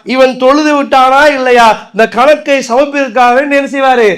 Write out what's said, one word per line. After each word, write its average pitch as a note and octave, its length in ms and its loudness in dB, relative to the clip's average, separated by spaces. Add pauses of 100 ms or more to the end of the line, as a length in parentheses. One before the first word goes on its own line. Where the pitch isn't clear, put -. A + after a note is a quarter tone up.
இவன் C4 340 0
தொழுது C#4+ 460 0
விட்டானா C4+ 420 2
இல்லையா, B3+ 420 2 (180)
இந்த A3 220 -2
கணக்கை C#4+ 500 0 (120)
சமர்ப்பிற்காக B3+ 640 0
வேண்டி C#4+ 220 -2
என்ன C#4 140 -2
செய்வாரு, B3+ 380 0 (100)